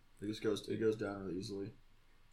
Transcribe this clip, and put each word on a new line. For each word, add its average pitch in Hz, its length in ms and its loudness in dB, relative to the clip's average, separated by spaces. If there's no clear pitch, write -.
It 101 60 -6
just 107 140 -4
goes, 107 260 2
it 107 120 0
goes 110 160 6
down 101 280 -2
really 90 160 -2
easily. 101 320 -4